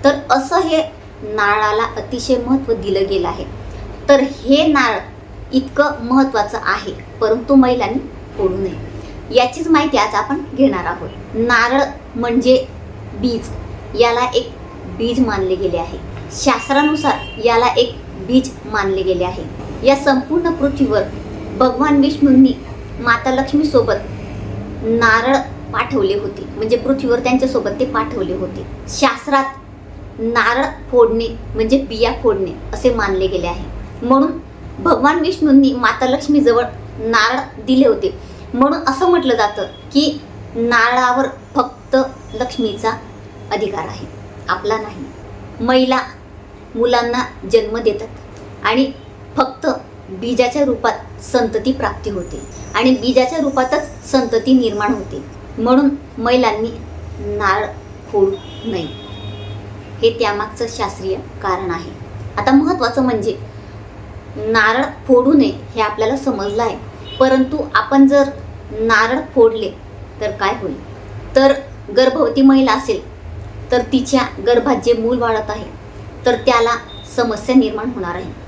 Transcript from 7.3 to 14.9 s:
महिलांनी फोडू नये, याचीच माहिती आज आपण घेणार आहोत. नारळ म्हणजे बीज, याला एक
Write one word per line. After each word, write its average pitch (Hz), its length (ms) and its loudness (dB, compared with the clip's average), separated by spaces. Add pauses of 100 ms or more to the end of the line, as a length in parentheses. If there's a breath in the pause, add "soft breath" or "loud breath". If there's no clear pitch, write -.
महिलांनी 247 440 4 (400)
फोडू 185 180 0
नये, - 800 -6
याचीच 254 320 2
माहिती 285 300 2
आज 214 160 0
आपण 214 280 -2 (120)
घेणार 247 320 2
आहोत. 170 220 -6 (280)
नारळ 240 460 2 (320)
म्हणजे 240 420 4 (640)
बीज, 233 300 -4 (500)
याला 233 340 4
एक 247 160 0 (480)